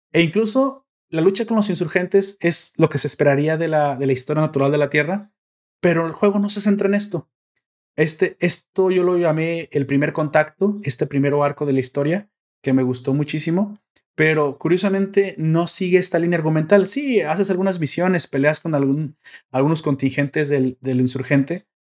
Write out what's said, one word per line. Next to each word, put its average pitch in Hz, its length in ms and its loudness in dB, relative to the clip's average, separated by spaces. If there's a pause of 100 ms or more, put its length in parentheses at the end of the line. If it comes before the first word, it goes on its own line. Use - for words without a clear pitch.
(100)
E 160 120 4
incluso 220 640 0 (240)
la 160 100 -2
lucha 196 240 2
con 226 140 -2
los 208 100 2
insurgentes 180 720 -2
es - 380 -2
lo 156 100 4
que - 80 -4
se 143 120 -2
esperaría 147 500 0
de 165 100 -2
la, 147 280 0
de 139 100 -4
la 135 60 2
historia 151 280 -2
natural 143 320 0
de 147 60 0
la 147 100 0
Tierra, 160 440 -4 (500)
pero 165 240 2
el 160 60 -6
juego 202 260 0
no 202 100 0
se 202 140 -4
centra 202 260 2
en 202 60 2
esto. 202 340 -4 (680)
Este, 160 440 0
esto 185 500 0
yo 185 120 2
lo 180 140 2
llamé 165 560 -2
el 143 140 -2
primer 143 260 0
contacto, 156 680 -2
este 143 240 -4
primero 143 380 0
arco 143 200 -2
de 143 80 0
la 135 80 2
historia, 147 500 -2 (320)
que 131 120 0
me 131 80 2
gustó 127 320 -2
muchísimo, 165 640 -2 (360)
pero 151 440 0
curiosamente 196 800 0
no 160 280 2
sigue 180 300 0
esta 175 220 2
línea 175 180 0
argumental. 156 520 2
Sí, 269 340 0
haces 175 280 -2
algunas 185 300 -2
misiones, 170 460 0
peleas 147 340 0
con 160 140 -4
algún, 139 420 -2 (340)
algunos 147 300 2
contingentes 143 720 -2
del, 131 320 -2
del 127 180 -2
insurgente, 131 640 -2 (260)